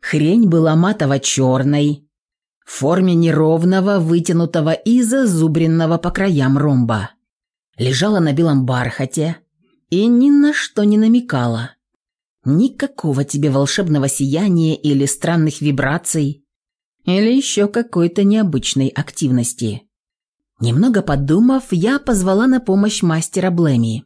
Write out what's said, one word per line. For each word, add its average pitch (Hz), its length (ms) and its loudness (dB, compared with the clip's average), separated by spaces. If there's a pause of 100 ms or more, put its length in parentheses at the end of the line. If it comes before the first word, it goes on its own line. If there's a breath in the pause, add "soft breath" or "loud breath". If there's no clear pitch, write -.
Хрень 175 440 2
была 160 280 2
матово-черной, 143 1300 0 (560)
в - 80 -20
форме 175 440 0
неровного, 165 840 2
вытянутого 165 760 0
и 240 280 0
зазубренного 165 960 0
по 175 140 -4
краям 139 480 0
ромба. 123 500 0 (680)
Лежала 139 440 -2
на 151 140 0
белом 147 300 2
бархате – 131 760 -4 (520)
и 190 180 0
ни 247 220 4
на 285 240 4
что - 300 -4
не 208 140 4
намекала. 139 760 0 (760)
Никакого 151 760 -2
тебе 143 260 -2
волшебного 139 580 0
сияния 160 680 0
или 143 300 0
странных 156 560 -2
вибраций, 143 840 -4 (600)
или 202 280 0
еще 226 340 0
какой-то 202 560 -2
необычной 165 680 0
активности. 120 1000 -4 (720)
Немного 180 420 2
подумав, 175 680 0
я 208 280 0
позвала 202 480 0
на 262 120 2
помощь 208 420 0
мастера 175 500 -2
Блэми. 127 540 0